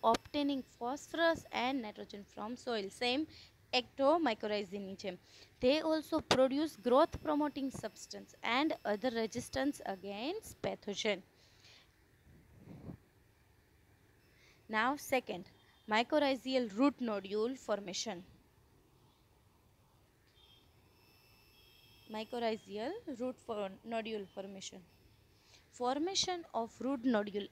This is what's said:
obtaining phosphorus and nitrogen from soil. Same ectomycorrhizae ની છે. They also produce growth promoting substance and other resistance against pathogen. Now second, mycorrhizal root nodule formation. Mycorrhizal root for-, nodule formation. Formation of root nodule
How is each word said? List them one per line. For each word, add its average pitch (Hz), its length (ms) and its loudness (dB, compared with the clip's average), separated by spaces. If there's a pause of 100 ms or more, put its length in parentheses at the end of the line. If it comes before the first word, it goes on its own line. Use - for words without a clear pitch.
obtaining 277 600 2 (180)
phosphorus 311 580 0 (140)
and 247 320 0
nitrogen 208 360 -12 (160)
from 220 200 -8 (100)
soil. 214 220 -2 (120)
Same 254 260 0 (460)
ectomycorrhizae 226 1040 2
ની 196 160 -8
છે. 185 220 -8 (420)
They 262 220 6
also 320 400 0
produce 269 600 4
growth 254 400 6
promoting 294 500 0
substance - 680 -12
and 262 280 2 (140)
other 214 280 0
resistance 240 760 -2
against 202 760 -8
pathogen. 196 600 -2 (3500)
Now 226 280 4
second, - 480 0 (420)
mycorrhizal 254 920 4
root 277 220 4
nodule 214 560 -2
formation. 202 680 -4 (4000)
Mycorrhizal 220 840 -4 (260)
root 254 200 -4
for-, 208 320 -6 (120)
nodule 220 420 -6
formation. 196 560 -12 (880)
Formation 294 840 0
of 226 280 -4
root 247 220 -2
nodule 208 480 2